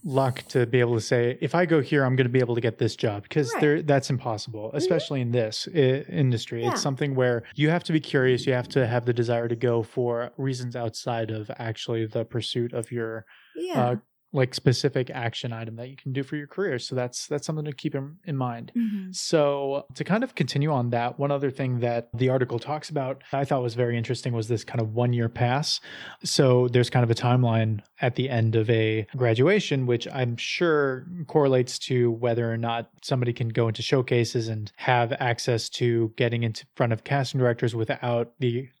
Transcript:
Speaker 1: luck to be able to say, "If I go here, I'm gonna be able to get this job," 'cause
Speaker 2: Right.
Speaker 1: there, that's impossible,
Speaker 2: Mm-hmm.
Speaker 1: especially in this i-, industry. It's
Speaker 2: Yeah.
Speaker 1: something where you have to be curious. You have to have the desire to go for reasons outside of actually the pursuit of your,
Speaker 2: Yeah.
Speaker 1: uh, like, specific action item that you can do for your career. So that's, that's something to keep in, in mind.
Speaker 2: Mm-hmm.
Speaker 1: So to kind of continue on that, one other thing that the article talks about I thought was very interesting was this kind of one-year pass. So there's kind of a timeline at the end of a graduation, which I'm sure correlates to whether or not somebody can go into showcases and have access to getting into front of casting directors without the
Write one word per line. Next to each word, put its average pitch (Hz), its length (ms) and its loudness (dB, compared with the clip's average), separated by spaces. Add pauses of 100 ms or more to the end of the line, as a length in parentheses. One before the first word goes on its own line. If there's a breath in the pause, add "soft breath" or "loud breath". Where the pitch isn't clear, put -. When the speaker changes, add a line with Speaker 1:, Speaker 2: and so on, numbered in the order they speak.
Speaker 1:
luck 135 440 0
to 123 180 2
be 123 120 2
able 120 160 2
to 110 60 0
say, 123 400 0
"If 135 160 -2
I 180 100 2
go 160 140 4
here, 139 240 2
I'm 127 100 2
gonna 127 140 4
be 127 100 2
able 120 160 2
to 117 60 0
get 113 180 -2
this 113 160 0
job," 104 340 -4
'cause 143 260 0
Speaker 2:
Right. - 60 -2
Speaker 1:
there, 151 220 4
that's 143 280 2
impossible, 110 580 -4
Speaker 2:
Mm-hmm. 143 80 -6
Speaker 1:
especially 151 440 0
in 117 120 -2
this 113 420 -2
i-, 170 40 2 (300)
industry. 123 560 0
It's 117 100 2
Speaker 2:
Yeah. - 20 -
Speaker 1:
something 139 400 -2
where 123 260 2 (140)
you 151 140 2
have 170 140 0
to - 80 -4
be 156 80 4
curious. 127 460 2
You 135 60 2
have 123 180 -2
to 131 160 2
have 120 200 0
the 123 60 0
desire 117 360 0
to 117 80 -2
go 117 260 0
for 120 540 -4
reasons 127 400 -6
outside 113 560 -4
of 107 260 -8
actually 113 480 -4
the 113 180 -4
pursuit 120 480 -4
of 120 200 -8
your, 113 340 -6 (300 loud breath)
Speaker 2:
Yeah. 330 320 -2
Speaker 1:
uh, 123 80 0 (360)
like, 131 220 0
specific 131 540 0
action 117 420 -6
item 113 260 -10
that 120 120 -12
you 135 80 -18
can 135 160 -10
do 135 100 -2
for 135 140 -8
your 143 120 -8
career. 185 300 -4
So - 160 -8
that's, 123 320 -4
that's 147 200 -4
something 156 180 -4
to 151 80 -6
keep 151 220 -6
in, 139 220 -8 (100)
in 147 100 -4
mind. 123 400 -4
Speaker 2:
Mm-hmm. 202 360 -4
Speaker 1:
So 143 840 0
to 151 100 -8
kind 214 180 0
of 254 120 -6
continue 139 360 0
on 123 200 0
that, 120 280 -2
one 143 120 0
other 139 200 0
thing 127 300 -2
that 120 320 -2
the 123 160 2
article 127 300 2
talks 151 320 -8
about 139 320 -4 (100)
I 139 140 0
thought 135 160 0
was 117 120 -2
very 120 220 0
interesting 120 380 -2
was 113 140 -2
this 117 140 0
kind - 180 -4
of 110 120 -2
one-year 120 380 2
pass. 123 500 0 (440 loud breath)
So 123 440 6
there's 123 220 4
kind 123 140 4
of 113 60 2
a 117 40 6
timeline 113 680 2 (200)
at 127 160 0
the 131 120 -2
end 113 280 2
of 110 120 2
a 110 380 2 (100)
graduation, 131 680 2
which 120 260 0
I'm 120 240 0
sure 139 680 0 (220)
correlates 135 520 4
to 120 300 2
whether 117 420 0
or 113 60 -2
not 117 320 -4 (120)
somebody 123 300 0
can 117 160 -2
go 113 200 2
into 113 120 -2
showcases 120 680 2
and 107 280 -6
have 120 380 2
access 120 560 -2
to 117 460 0
getting 117 260 2
into 113 320 -4
front 120 180 2
of 110 120 -4
casting 139 360 -2
directors 120 340 2
without 120 640 -2
the 127 300 -2 (120)